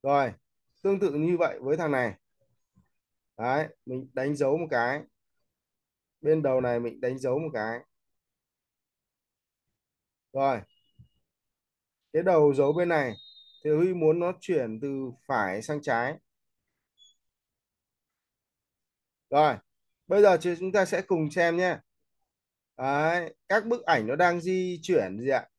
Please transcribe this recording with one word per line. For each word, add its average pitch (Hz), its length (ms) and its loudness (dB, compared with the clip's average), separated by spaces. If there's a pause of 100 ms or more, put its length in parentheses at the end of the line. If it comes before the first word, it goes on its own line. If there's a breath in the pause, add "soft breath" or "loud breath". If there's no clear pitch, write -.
Rồi. 135 300 2 (500)
Tương 196 160 0
tự 175 140 0
như 165 240 0
vậy 165 240 -2
với 139 160 -2
thằng 160 140 -2
này. 123 220 0 (1200)
Đấy. 131 300 -2 (180)
Mình 131 280 -10
đánh 139 220 -4
dấu 139 220 0
một 165 120 -6
cái. 131 320 0 (1200)
Bên 156 200 2
đầu 131 200 2
này 120 180 0
mình 117 220 -8
đánh 127 180 -4
dấu 131 200 -2
một - 140 -6
cái. 113 260 -4 (2500)
Rồi. 135 280 0 (1500)
Cái 160 100 0
đầu 156 300 6
dấu 139 200 4
bên 175 160 0
này 139 260 0 (480)
thì 151 80 -2
Huy 175 220 2
muốn 160 260 2
nó 175 220 -2
chuyển 120 400 -2
từ 135 300 -6 (160)
phải 107 340 -2
sang 147 200 -8
trái. 131 360 -2 (3000)
Rồi. 143 260 4 (520)
Bây 196 140 4
giờ 190 200 8
chúng 180 300 -4
ta 190 140 2
sẽ 175 160 -4
cùng 160 300 -2
xem 170 260 2
nhé. 180 200 0 (1000)
Đấy. 156 580 -2 (140)
Các 208 160 2
bức 233 180 -2
ảnh 123 240 0
nó 127 80 -2
đang 175 260 2
di 180 420 -2
chuyển 107 360 0
gì 127 100 -4
ạ? 123 300 -2